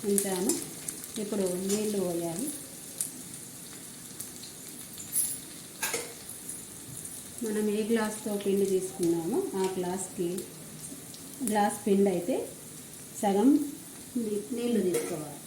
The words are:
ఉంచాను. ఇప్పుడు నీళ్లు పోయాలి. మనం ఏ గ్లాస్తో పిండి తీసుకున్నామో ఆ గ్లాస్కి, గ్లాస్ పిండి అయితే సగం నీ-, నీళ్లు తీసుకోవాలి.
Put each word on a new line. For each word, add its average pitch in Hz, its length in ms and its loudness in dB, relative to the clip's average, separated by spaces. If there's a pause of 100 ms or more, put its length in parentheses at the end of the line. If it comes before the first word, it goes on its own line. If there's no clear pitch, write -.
ఉంచాను. 196 420 4 (680)
ఇప్పుడు 196 240 0 (240)
నీళ్లు 208 360 2
పోయాలి. 170 420 -2 (4000)
మనం 214 200 2 (120)
ఏ - 20 2 (100)
గ్లాస్తో 214 420 2 (120)
పిండి 196 300 6
తీసుకున్నామో 170 640 2 (240)
ఆ 190 40 4 (120)
గ్లాస్కి, 180 520 -2 (1200)
గ్లాస్ 208 360 4
పిండి 196 280 8
అయితే 175 220 2 (840)
సగం 208 280 8 (720)
నీ-, 208 240 0 (120)
నీళ్లు 240 300 4
తీసుకోవాలి. 151 600 0